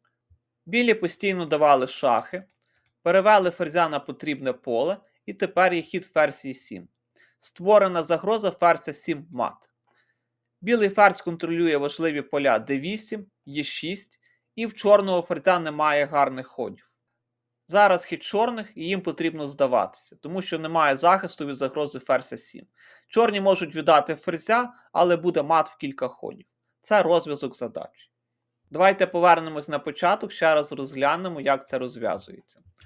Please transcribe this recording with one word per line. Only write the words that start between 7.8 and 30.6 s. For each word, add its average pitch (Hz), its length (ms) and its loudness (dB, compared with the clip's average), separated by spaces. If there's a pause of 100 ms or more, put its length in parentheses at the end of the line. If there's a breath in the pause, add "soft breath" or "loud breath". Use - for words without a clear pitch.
загроза 180 480 -2
ферзь 170 380 2
А 156 40 -8
сім 147 380 -8
мат. - 400 -6 (880)
Білий 214 280 0
ферзь 196 340 4
контролює 170 540 -2
важливі 147 460 -2
поля 135 360 0
Д 135 200 -4
вісім, 208 480 -8 (220)
Е 143 160 -6
шість, - 560 -10 (360)
і 226 100 -6
в 220 80 -10
чорного 196 480 2
ферзя 180 360 0
немає 151 480 0
гарних 139 400 -2
ходів. - 420 -12 (800)
Зараз 190 360 4
хід - 200 -10
чорних, 220 500 -4
і 160 120 -10
їм 190 140 -4
потрібно 160 460 -6
здаватися, 127 720 -2
тому 180 260 -10
що 170 160 -8
немає 160 380 0
захисту 175 500 0
від 139 100 -8
загрози 135 420 -6
ферзь 127 340 -2
А 120 40 -14
сім. - 300 -18 (420 soft breath)
Чорні 220 320 0
можуть 180 360 0
віддати 156 380 4
ферзя, 220 580 -4 (200 soft breath)
але 175 240 4
буде 165 260 0
мат 156 260 2
в - 80 -20
кілька 135 320 -8
ходів. - 380 -14 (360)
Це 208 200 4
розв'язок 160 540 -2
задачі. - 540 -14 (600)
Давайте 190 360 4
повернемось 165 600 2
на 147 100 -4
початок, 175 540 -2
ще 160 220 2
раз 147 180 0